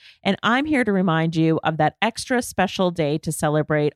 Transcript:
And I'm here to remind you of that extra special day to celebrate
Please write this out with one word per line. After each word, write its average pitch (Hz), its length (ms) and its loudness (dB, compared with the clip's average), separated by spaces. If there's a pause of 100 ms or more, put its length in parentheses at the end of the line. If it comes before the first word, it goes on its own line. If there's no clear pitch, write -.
(240)
And 196 180 0
I'm 247 220 2
here 285 200 0
to 208 80 -2
remind 165 440 2
you 160 260 2
of 160 140 0
that 151 240 0
extra 240 400 -2
special 185 500 -2
day 156 280 -2
to - 120 -8
celebrate 151 640 0